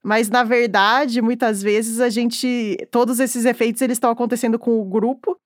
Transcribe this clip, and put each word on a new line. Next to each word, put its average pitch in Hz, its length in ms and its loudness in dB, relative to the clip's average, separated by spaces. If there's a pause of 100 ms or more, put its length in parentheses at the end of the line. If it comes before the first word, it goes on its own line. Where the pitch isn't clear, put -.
Mas, 214 260 0
na 247 140 2
verdade, 233 760 2
muitas 226 400 0
vezes 220 380 -2
a 247 100 2
gente, 233 680 -2 (140)
todos 240 280 0
esses 247 240 0
efeitos, 233 380 0
eles 247 180 0
tão 240 100 2
acontecendo 233 480 0
com 233 220 0
o 202 60 -4
grupo. 233 500 -2 (100)